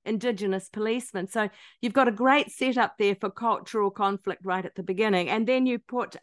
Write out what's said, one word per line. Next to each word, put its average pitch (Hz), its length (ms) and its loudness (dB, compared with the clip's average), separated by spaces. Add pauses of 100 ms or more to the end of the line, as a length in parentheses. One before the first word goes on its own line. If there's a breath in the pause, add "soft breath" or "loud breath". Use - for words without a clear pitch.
Indigenous 202 640 -2
policeman. 214 580 -4
So 214 220 -2 (320 loud breath)
you've 233 120 -2
got 262 140 6
a 233 40 2
great 262 400 4
setup 254 460 0
there 202 220 2
for 202 100 -4
cultural 214 600 -2
conflict 196 560 -4
right 185 180 -2
at - 120 -12
the 180 80 -8
beginning. 185 440 2
And 214 200 0
then 254 180 2
you 240 140 0
put - 440 -6